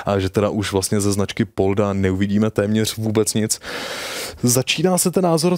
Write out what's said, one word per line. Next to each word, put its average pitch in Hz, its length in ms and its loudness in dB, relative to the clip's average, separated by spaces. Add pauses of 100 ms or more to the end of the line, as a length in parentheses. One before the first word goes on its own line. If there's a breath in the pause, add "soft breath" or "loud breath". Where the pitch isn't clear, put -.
a 101 120 2
že 95 120 0
teda 101 180 2
už 98 240 -2
vlastně 98 280 0
ze 101 120 0
značky 101 320 -2
Polda 98 480 0
neuvidíme 98 580 2
téměř 107 460 0
vůbec 110 380 0
nic. 107 260 -2 (800 loud breath)
Začíná 156 560 2
se 180 120 2
ten 180 140 2
názor 170 340 2